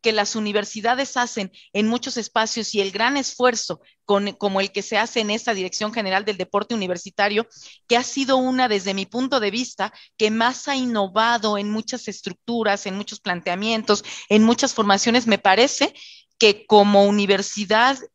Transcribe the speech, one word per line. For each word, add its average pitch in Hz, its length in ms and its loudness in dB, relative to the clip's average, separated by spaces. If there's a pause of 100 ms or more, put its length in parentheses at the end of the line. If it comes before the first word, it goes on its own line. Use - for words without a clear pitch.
que 220 120 0
las 208 240 -2
universidades 220 800 -2
hacen 233 340 -4 (220)
en 214 160 0
muchos 247 260 -4
espacios 220 580 -4
y 214 60 0
el 196 120 -2
gran 233 260 0
esfuerzo 247 640 -2 (240)
con, 202 260 0
como 196 300 -2
el 196 100 -2
que 202 100 -6
se 208 160 -4
hace 226 220 0
en 214 100 -2
esta 226 240 -2
Dirección 196 400 -6
General 202 300 -2
del 202 140 -6
Deporte 202 360 -4
Universitario, 202 760 -2 (380)
que 233 120 2
ha 247 60 0
sido 269 340 0
una, 254 320 0
desde 196 240 -2
mi 190 120 -4
punto 254 360 -2
de 202 100 -2
vista, 220 400 -6 (240)
que 214 160 2
más 233 380 -2
ha 269 80 0
innovado 220 800 0
en 208 120 -4
muchas 220 380 -6
estructuras, 208 760 -4
en 190 100 -6
muchos 208 240 -10
planteamientos, 202 880 -2 (240)
en 214 140 6
muchas 240 300 2
formaciones, 226 540 2
me 202 100 2
parece 226 560 2 (460)
que 208 260 4
como 202 400 6
universidad 208 920 2 (180)